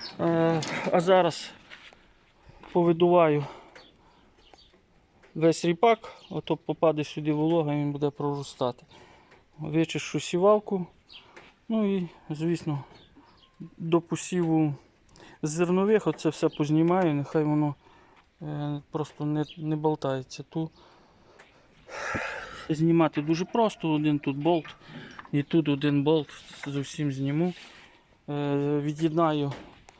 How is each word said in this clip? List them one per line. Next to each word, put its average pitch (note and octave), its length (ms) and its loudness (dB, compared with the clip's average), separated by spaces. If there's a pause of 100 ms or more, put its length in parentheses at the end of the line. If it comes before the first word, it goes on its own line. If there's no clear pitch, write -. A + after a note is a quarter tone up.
(200)
Е, E3 420 2 (300)
а F3+ 80 4
зараз F3 500 4 (1200)
повидуваю E3+ 720 4 (1900)
весь D#3+ 300 4
ріпак, A3 480 2 (180)
а E3 100 -6
то D#3 160 -2
попаде D3+ 480 0
сюди D3+ 280 -4
волога, D3+ 400 0
він C#3+ 200 -2
буде C#3+ 180 -2
проростати. C#3+ 720 -6 (760)
Вичищу D#3 640 -2
сівалку. G3 640 2 (840)
Ну G#3+ 280 0
і, F3+ 120 -4 (220)
звісно, D#3 540 -4 (920)
до E3 220 0
посіву D#3+ 760 0 (680)
зернових F3+ 640 2
оце D#3+ 220 0
все D#3 200 0
познімаю, D#3+ 640 2
нехай C#3+ 300 0
воно, D3+ 300 0 (680)
е, D3 480 -6
просто D3+ 340 -6
не, D3+ 200 -2 (140)
не D#3 180 -4
болтається. C#3+ 680 -2
Ту D#3+ 280 -8 (2000)
знімати D#3+ 540 2
дуже E3 220 0
просто, G#3 460 0
один D3+ 280 2
тут C#3 180 -4
болт D#3 400 0 (560)
і C#3+ 100 0
тут D#3 260 0
один C#3+ 340 2
болт, D3+ 260 0 (380)
зовсім C#3+ 460 -4
зніму. D3 420 -2 (760)
Е, C#3+ 520 0
від'єднаю D3+ 720 0 (480)